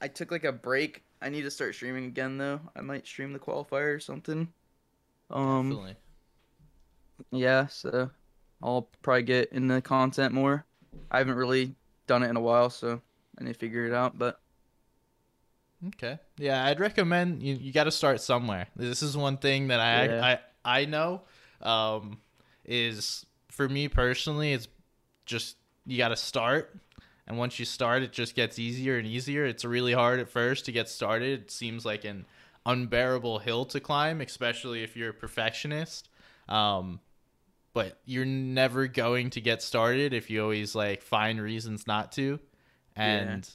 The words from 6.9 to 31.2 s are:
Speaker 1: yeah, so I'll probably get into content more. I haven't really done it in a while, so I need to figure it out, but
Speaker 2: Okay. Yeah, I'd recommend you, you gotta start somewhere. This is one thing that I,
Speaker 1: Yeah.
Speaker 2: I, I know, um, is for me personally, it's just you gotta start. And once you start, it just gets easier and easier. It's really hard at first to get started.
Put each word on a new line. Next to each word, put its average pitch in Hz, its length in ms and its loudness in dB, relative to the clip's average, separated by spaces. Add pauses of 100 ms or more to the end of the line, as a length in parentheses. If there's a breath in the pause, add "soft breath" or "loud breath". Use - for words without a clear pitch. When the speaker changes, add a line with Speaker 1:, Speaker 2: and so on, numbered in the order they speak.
Speaker 1:
yeah, 131 340 4
so 127 440 -4 (520)
I'll 123 260 -2 (140)
probably 127 220 4
get 127 280 2
into 131 300 2
content 131 520 2
more. 139 300 2 (460)
I 123 80 4
haven't 131 180 2
really 131 380 2 (320)
done 123 160 4
it 123 60 2
in 117 80 0
a 117 40 2
while, 120 300 6
so 120 300 -6 (380)
I 127 60 -10
need 123 100 -6
to - 40 -20
figure 117 280 -4
it 117 80 -2
out, 123 240 0
but 120 220 -2 (1500)
Speaker 2:
Okay. 135 300 -8 (200)
Yeah, 135 260 2
I'd 147 160 2
recommend 175 640 2
you, 139 140 -2
you 131 160 -10
gotta 151 180 4
start 139 300 4
somewhere. 113 540 0
This 123 280 -4
is 147 140 -2
one 139 200 0
thing 135 320 2
that 120 120 4
I, 117 260 6
Speaker 1:
Yeah. 123 320 4 (260)
Speaker 2:
I, 123 160 4
I 143 60 2
know, 165 360 -2 (380 soft breath)
um, 110 580 0 (460 soft breath)
is 117 600 -2 (220)
for 139 200 -2
me 143 200 -2
personally, 143 640 0
it's 123 140 -6 (580)
just - 300 -6 (300)
you 127 120 -4
gotta 117 180 2
start. 131 580 0 (520 soft breath)
And 117 120 -6
once 120 200 -4
you 120 60 -6
start, 123 380 0
it 123 100 -6
just 117 220 -6
gets 117 240 0
easier 127 400 -2
and 110 80 -4
easier. 127 400 -2
It's 117 180 -4
really 120 280 2
hard 123 280 4
at 117 80 -6
first 123 380 0
to 127 60 -6
get 113 160 0
started. 120 540 -2